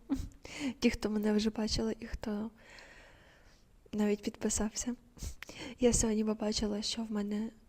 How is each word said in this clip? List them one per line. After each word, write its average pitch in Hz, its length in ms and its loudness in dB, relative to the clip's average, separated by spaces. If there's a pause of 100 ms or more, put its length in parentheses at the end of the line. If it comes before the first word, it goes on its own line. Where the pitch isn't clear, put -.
(380)
<laughs> - 420 -6
Ті, 247 100 6
хто - 200 -2
мене 214 240 2
вже 214 160 4
бачили 220 500 0
і 233 60 -10
хто 220 460 -4 (1400)
навіть 208 280 2
підписався. 220 760 -2 (840)
Я 240 140 8
сьогодні 220 300 4
побачила, 214 580 0
що 226 220 -2
в 220 80 -6
мене 208 400 0 (180)